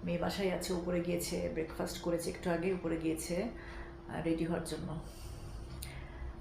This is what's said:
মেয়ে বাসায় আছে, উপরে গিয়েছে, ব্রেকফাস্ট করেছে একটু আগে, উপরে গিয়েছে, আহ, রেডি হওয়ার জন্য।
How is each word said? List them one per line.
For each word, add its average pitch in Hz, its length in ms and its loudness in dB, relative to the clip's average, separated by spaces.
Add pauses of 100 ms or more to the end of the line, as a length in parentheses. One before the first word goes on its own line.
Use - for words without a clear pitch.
মেয়ে 175 140 2
বাসায় 180 360 4
আছে, 180 180 0
উপরে 175 280 4
গিয়েছে, 175 520 2
ব্রেকফাস্ট 170 460 0
করেছে 170 320 2
একটু 180 200 0
আগে, 170 220 4
উপরে 170 240 2
গিয়েছে, 160 480 2
আহ, - 800 -6
রেডি 165 200 4
হওয়ার 170 200 2
জন্য। 151 360 -4 (1400)